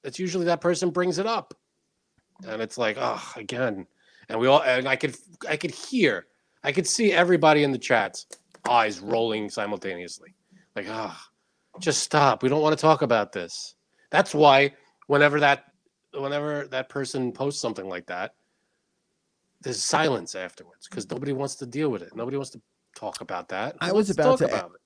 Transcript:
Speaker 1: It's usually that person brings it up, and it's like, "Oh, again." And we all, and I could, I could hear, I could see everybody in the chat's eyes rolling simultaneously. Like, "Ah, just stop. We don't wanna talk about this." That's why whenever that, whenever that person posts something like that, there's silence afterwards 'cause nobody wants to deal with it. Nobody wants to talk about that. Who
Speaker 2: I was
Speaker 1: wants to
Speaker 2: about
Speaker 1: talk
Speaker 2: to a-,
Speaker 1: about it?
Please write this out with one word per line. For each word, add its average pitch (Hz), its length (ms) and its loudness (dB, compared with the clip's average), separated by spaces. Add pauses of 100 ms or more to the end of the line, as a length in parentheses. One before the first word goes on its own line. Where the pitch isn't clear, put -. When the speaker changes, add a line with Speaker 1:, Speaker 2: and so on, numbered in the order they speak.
Speaker 1:
It's 135 160 -12
usually 180 280 -4
that 175 140 0
person 175 300 0
brings 175 300 -2
it 202 60 -2
up, 220 280 -4 (920)
and 110 140 -8
it's 110 160 -8
like, 113 220 -2
"Oh, 117 240 -4 (140)
again." 113 500 -6 (420)
And 113 120 -4
we 123 80 4
all, 143 160 6
and 127 240 2
I 131 80 2
could, 135 200 -4 (320)
I - 80 -2
could 156 140 -6
hear, 143 560 -2 (380)
I 143 80 -2
could 185 160 -2
see 214 240 2
everybody 165 500 6
in 143 80 2
the 131 80 -2
chat's 110 480 0 (420)
eyes 110 300 2
rolling 110 500 -2
simultaneously. 95 840 -8 (400)
Like, 101 140 -8
"Ah, 110 360 -10 (540)
just 170 240 0
stop. 139 400 2
We 131 60 2
don't 147 140 2
wanna 156 120 2
talk 156 280 4
about 113 300 2
this." - 440 -10 (340)
That's - 240 0
why 143 380 6 (340)
whenever 143 320 4
that, 143 280 2 (480)
whenever 143 540 -6
that 131 200 -6
person 131 420 -4
posts 139 300 -4
something 101 280 -6
like 90 180 -10
that, 90 280 -8 (1300)
there's 127 240 -6
silence 139 500 0
afterwards - 540 -14
'cause 101 200 -12
nobody 135 240 -6
wants 135 240 -6
to 135 100 -12
deal 139 240 -4
with 101 120 -6
it. - 140 -20
Nobody 123 200 -6
wants 139 140 -8
to 113 100 -20 (360)
talk - 240 -10
about 90 300 -10
that. 104 240 -6
Who - 80 -20
Speaker 2:
I 170 100 -2
was 202 160 4
Speaker 1:
wants - 0 -
to 185 60 -2
Speaker 2:
about 156 160 4
Speaker 1:
talk 262 80 4 (100)
Speaker 2:
to - 80 -2
a-, - 20 -4
Speaker 1:
about 87 160 -10
it? - 120 -20